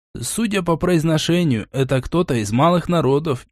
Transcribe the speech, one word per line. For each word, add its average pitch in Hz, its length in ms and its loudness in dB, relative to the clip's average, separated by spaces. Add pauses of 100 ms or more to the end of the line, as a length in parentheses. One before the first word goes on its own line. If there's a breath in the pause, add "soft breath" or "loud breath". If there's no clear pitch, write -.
(200)
Судя 196 420 -2
по 170 140 0
произношению, 160 960 0
это 131 300 -2
кто-то 170 340 -2
из 107 160 -2
малых 160 380 2
народов, 147 600 0